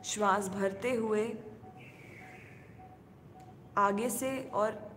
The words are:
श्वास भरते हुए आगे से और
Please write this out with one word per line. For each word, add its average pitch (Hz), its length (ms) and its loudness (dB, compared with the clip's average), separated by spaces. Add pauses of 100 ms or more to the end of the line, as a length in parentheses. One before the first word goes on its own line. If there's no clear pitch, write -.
श्वास 202 440 4
भरते 196 420 2
हुए 220 320 4 (2500)
आगे 202 320 6
से 262 220 0 (220)
और 214 180 4 (260)